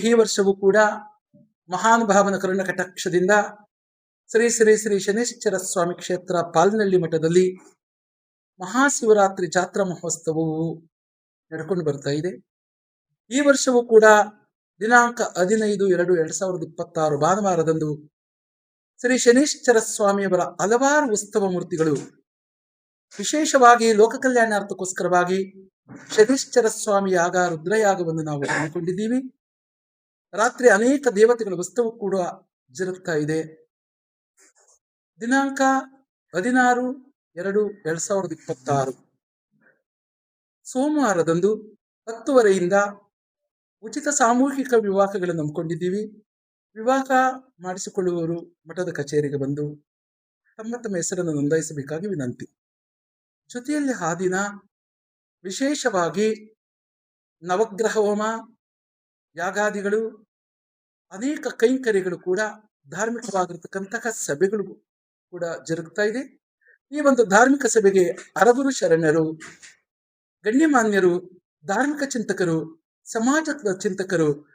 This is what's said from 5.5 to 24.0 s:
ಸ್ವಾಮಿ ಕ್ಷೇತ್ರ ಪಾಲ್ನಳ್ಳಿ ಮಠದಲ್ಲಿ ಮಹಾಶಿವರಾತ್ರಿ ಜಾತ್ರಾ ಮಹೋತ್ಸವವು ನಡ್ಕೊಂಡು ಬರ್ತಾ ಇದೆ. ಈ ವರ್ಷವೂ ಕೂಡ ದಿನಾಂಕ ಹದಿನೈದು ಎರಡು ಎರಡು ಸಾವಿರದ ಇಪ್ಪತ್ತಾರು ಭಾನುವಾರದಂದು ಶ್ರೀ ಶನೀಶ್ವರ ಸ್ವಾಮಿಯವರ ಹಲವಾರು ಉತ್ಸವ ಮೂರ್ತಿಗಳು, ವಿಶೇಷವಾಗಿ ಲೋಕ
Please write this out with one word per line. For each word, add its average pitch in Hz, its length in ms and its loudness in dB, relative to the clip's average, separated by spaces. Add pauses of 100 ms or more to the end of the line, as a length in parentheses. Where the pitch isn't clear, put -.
ಸ್ವಾಮಿ 175 300 -2
ಕ್ಷೇತ್ರ 180 340 -4 (200)
ಪಾಲ್ನಳ್ಳಿ 196 480 4
ಮಠದಲ್ಲಿ 165 420 2 (1120)
ಮಹಾಶಿವರಾತ್ರಿ 202 1000 2
ಜಾತ್ರಾ 185 340 -2
ಮಹೋತ್ಸವವು 160 720 -4 (840)
ನಡ್ಕೊಂಡು 156 380 -4
ಬರ್ತಾ 143 320 -4
ಇದೆ. 185 120 -6 (1000)
ಈ 262 180 0
ವರ್ಷವೂ 254 340 2 (100)
ಕೂಡ 220 120 8 (760)
ದಿನಾಂಕ 240 400 2 (200)
ಹದಿನೈದು 208 440 0 (120)
ಎರಡು 180 160 0 (100)
ಎರಡು 165 180 -6
ಸಾವಿರದ 175 280 -6
ಇಪ್ಪತ್ತಾರು 160 480 -2 (100)
ಭಾನುವಾರದಂದು 160 640 0 (1080)
ಶ್ರೀ 247 140 2 (120)
ಶನೀಶ್ವರ 247 500 4 (160)
ಸ್ವಾಮಿಯವರ 196 480 0 (220)
ಹಲವಾರು 269 500 2
ಉತ್ಸವ 202 400 -2
ಮೂರ್ತಿಗಳು, 160 420 -2 (1200)
ವಿಶೇಷವಾಗಿ 240 680 6 (100)
ಲೋಕ 233 240 6